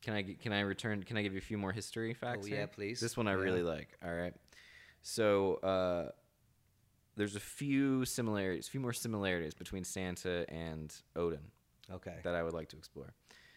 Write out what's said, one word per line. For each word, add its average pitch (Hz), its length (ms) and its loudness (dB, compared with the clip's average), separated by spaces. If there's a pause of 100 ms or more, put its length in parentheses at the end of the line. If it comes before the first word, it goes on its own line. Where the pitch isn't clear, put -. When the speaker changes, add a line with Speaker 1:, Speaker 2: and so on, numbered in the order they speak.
Speaker 1:
Can 113 120 -4
I 104 80 0
g-, 95 140 -8
can 110 180 -4
I 101 80 4
return, 101 420 0
can 113 140 -4
I 107 40 2
give 101 120 0
you 95 60 -4
a - 20 -4
few 107 160 -4
more 98 160 0
history 113 400 -4
facts 117 320 -6
Speaker 2:
Oh, - 20 -6
yeah, 104 100 -2
Speaker 1:
here? 104 100 -2
Speaker 2:
please. 104 320 -6
Speaker 1:
This 117 180 -2
one 113 100 2
I 101 40 4
Speaker 2:
Yeah. 95 60 4
Speaker 1:
really 95 260 4
like. 78 400 -2
All 85 100 -4
right. 87 200 -2 (680)
So, 98 540 6
uh, 90 560 2 (1040)
there's 104 180 0
a 101 60 -4
few 135 640 2
similarities, 101 640 0
few 135 100 -4
more 123 140 0
similarities 95 600 0
between 92 300 -6
Santa 90 640 -2
and 78 460 -6 (200)
Odin 82 360 0 (400)
Speaker 2:
Okay. 87 320 -10
Speaker 1:
that 87 100 0
I 85 80 2
would 82 120 0
like 80 160 -4
to 76 80 -16
explore. 69 360 -14 (420)